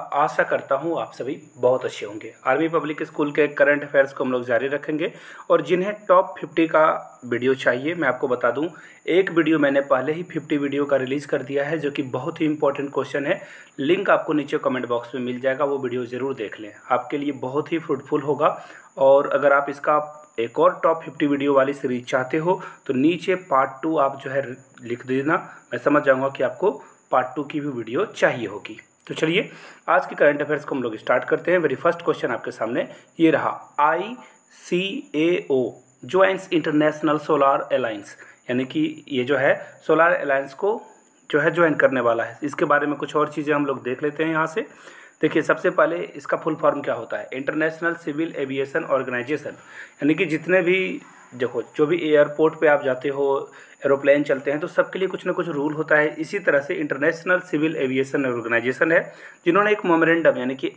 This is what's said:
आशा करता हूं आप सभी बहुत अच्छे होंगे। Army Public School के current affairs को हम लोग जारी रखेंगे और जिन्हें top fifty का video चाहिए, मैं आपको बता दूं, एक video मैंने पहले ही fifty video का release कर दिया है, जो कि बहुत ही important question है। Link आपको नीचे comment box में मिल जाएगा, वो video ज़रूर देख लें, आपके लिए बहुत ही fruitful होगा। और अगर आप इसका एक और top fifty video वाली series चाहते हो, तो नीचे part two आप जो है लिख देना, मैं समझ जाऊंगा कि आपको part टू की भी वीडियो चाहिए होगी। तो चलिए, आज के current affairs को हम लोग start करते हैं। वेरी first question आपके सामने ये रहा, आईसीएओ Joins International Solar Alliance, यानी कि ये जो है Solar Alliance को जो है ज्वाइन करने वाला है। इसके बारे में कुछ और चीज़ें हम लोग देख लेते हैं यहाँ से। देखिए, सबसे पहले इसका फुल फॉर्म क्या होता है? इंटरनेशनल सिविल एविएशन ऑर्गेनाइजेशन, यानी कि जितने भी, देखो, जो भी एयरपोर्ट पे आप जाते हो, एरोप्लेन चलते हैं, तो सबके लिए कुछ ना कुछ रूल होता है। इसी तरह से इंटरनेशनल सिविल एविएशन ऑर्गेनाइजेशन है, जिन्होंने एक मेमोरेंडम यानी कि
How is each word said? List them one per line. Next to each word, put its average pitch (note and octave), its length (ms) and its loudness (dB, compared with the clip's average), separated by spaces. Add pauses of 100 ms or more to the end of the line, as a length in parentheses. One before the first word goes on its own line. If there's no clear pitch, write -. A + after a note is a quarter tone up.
(140)
आशा D3+ 280 2
करता - 320 0
हूं D3+ 260 -2
आप A2 120 -8
सभी C3+ 220 -8 (220)
बहुत B2+ 280 2
अच्छे A2+ 220 -6
होंगे। G#2+ 260 -12 (140)
Army C#3+ 220 2
Public D#3 340 -2
School D3+ 300 -4
के D3 180 4
current C#3+ 340 4
affairs C#3 280 2
को C#3+ 120 -6
हम B2+ 80 -2
लोग B2 120 -2
जारी A#2+ 240 0
रखेंगे D3+ 440 -4 (380)
और E3+ 120 4
जिन्हें F3+ 300 0 (160)
top F#3 320 4
fifty D#3+ 260 0
का D#3 180 4 (400)
video A#2+ 300 2
चाहिए, C3+ 400 0
मैं D#3 140 0
आपको C3 200 -2
बता B2 220 2
दूं, C#3+ 180 -2 (400)
एक F#3 220 2
video D#3+ 280 2
मैंने C#3 220 4 (100)
पहले C3 220 2
ही E3+ 100 -6
fifty D#3 340 -4
video C#3+ 280 -2
का C#3+ 120 0
release C3 300 -2
कर C#3 160 -2
दिया C#3 220 -4
है, D#3 140 -4
जो C#3+ 120 -4
कि C#3+ 140 -6
बहुत C3+ 360 -8
ही D#3+ 60 0
important C#3+ 480 -2
question C#3 320 -4
है। F#3+ 140 -2 (380)
Link F3+ 320 0
आपको D#3+ 220 2
नीचे D3 260 -2
comment B2+ 300 -2
box A#2+ 260 -4
में B2+ 80 -6
मिल B2 180 -6
जाएगा, C3+ 240 0
वो C#3 140 -2
video B2 280 -4
ज़रूर B2+ 280 -6
देख A2 260 -8
लें, G#2 120 -14 (180)
आपके - 280 -2
लिए C#3+ 140 -4 (100)
बहुत C#3 300 -4
ही E3 60 -2
fruitful D3 440 -4
होगा। D3 360 0 (400)
और C#3 320 6
अगर C#3 220 4
आप C#3+ 160 4
इसका D3+ 300 0 (400)
एक A#2 200 -4
और F3 240 4
top E3 220 2
fifty D3 220 -2
video C#3+ 280 2
वाली C3+ 200 4
series B2 320 -4
चाहते C3 300 -2
हो, F3+ 240 0 (260)
तो C3+ 80 -2
नीचे E3 400 2
part C#3 360 0 (120)
two D#3+ 160 -2
आप C3+ 260 0
जो C3+ 60 -8
है C#3 120 -2 (400)
लिख A#2+ 240 -8
देना, C3+ 280 0 (380)
मैं - 60 -6
समझ C#3+ 240 2
जाऊंगा C3+ 260 2
कि C3+ 140 -4
आपको D#3 280 0 (400)
part B2+ 160 2 (100)
टू D3+ 80 -4
की D3 160 -8
भी D3 80 -6
वीडियो A#2+ 380 -4
चाहिए C3+ 400 0
होगी। F#2 320 -12 (280)
तो D3+ 80 -10
चलिए, E3+ 360 0 (380)
आज F3 180 4
के - 80 -12
current D3 280 4
affairs D3 220 -2
को D#3+ 100 -6
हम C3 80 -2
लोग A2+ 140 -4
start B2+ 280 0
करते D#3 280 0
हैं। F#3 60 4
वेरी D3 160 0
first E3+ 280 -2
question D3 280 -2
आपके A#2 200 -6
सामने A#2+ 360 -4 (340)
ये D#3+ 100 6
रहा, A#2 500 -2
आईसीएओ F3 1800 -2 (440)
Joins F#3 480 2
International D3+ 680 2
Solar C#3+ 540 2
Alliance, A2+ 440 -4 (340)
यानी B2+ 140 0
कि D#3 440 -4
ये B2+ 160 -2
जो C3+ 120 0
है C#3+ 180 4 (320)
Solar E3 280 4
Alliance C#3 400 -2
को G#3+ 260 -2 (500)
जो D3+ 100 2
है E3 100 4
ज्वाइन D#3+ 240 4
करने C3 260 4
वाला A#2 240 2
है। - 180 -10
इसके D3 220 -2
बारे D3 220 2
में D3 100 -2
कुछ - 200 -6
और D3+ 160 0
चीज़ें D3+ 220 -2
हम D3 120 0
लोग C3 160 -4
देख B2+ 200 -6
लेते D3+ 220 -2
हैं E3 60 -2
यहाँ D#3+ 160 0
से। A3 200 -6 (560)
देखिए, D#3 200 2
सबसे F3+ 280 2
पहले E3 260 2
इसका - 400 -6
फुल D#3 180 -2
फॉर्म D3 280 0
क्या B2 120 -4
होता A2+ 220 -8
है? G#2 160 -8
इंटरनेशनल D#3 600 -2
सिविल D#3+ 420 -6
एविएशन C3+ 480 -4
ऑर्गेनाइजेशन, B2+ 680 -4 (520)
यानी D3 120 4
कि F#3 120 0
जितने D#3+ 360 0
भी, F#3 380 0 (340)
देखो, B2 280 -4 (140)
जो D3+ 100 2
भी E3 180 0
एयरपोर्ट D3+ 560 4
पे E3 60 4
आप C#3+ 180 4
जाते C3 240 -2
हो, C#3 420 0 (360)
एरोप्लेन C#3 360 4
चलते C#3 280 0
हैं, D3+ 100 -2
तो F3 60 -6
सबके F3+ 320 -2
लिए F#3 100 0
कुछ F#3 180 -8
ना F3+ 60 -2
कुछ F3 160 -4
रूल D3+ 260 -2
होता D3+ 220 2
है। D3+ 180 4
इसी D#3+ 240 -6
तरह D#3 220 2
से D#3 140 -6
इंटरनेशनल D#3 680 0
सिविल D#3 360 -2
एविएशन C3+ 500 0
ऑर्गेनाइजेशन A#2+ 640 0
है, F3+ 80 6 (460)
जिन्होंने G3+ 260 4
एक G#3 120 -2
मेमोरेंडम E3 540 4
यानी B2+ 160 -2
कि C3+ 220 -6